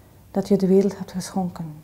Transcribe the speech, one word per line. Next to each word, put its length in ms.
dat 160
je 100
de 100
wereld 300
hebt 140
geschonken. 540